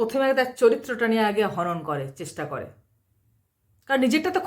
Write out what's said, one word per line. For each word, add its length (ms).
প্রথমে 260
আগে 140
তার 100
চরিত্রটা 520
নিয়ে 180
আগে 120
হনন 240
করে, 160
চেষ্টা 320
করে, 140
কারণ 180
নিজেরটা 320
তো 100